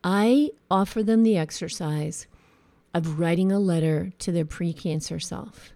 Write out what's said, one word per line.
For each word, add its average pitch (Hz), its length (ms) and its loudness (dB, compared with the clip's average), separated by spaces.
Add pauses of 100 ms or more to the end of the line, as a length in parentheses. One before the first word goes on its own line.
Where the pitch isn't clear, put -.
I 226 500 4 (200)
offer 196 320 0
them 226 200 4
the 220 140 4
exercise 156 880 -4 (680)
of 160 260 -4
writing 175 320 2
a 202 80 2
letter 165 600 0
to - 120 -4
their 165 140 0
pre-cancer 160 760 -6
self. - 560 -12